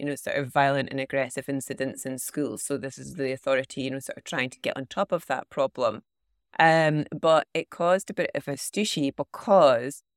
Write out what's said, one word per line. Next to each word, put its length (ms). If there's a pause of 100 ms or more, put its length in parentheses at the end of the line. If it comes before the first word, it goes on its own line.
you 60
know, 100
sort 200
of 160
violent 380
and 100
aggressive 480
incidents 560
in 140
schools. 440
So 140
this 220
is 160
the 180
authority, 500
you 80
know, 100
sort 180
of 60
trying 260
to 100
get 160
on 100
top 260
of 140
that 220
problem. 540 (560)
Um, 460 (100)
but 380
it 160
caused 400
a 60
bit 200
of 140
a 40
stooshy 640
because 880 (140)